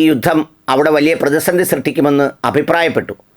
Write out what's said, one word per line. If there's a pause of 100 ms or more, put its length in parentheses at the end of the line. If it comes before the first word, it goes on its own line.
യുദ്ധം (340)
അവിടെ
വലിയ
പ്രതിസന്ധി
സൃഷ്ടിക്കുമെന്ന് (240)
അഭിപ്രായപ്പെട്ടു. (240)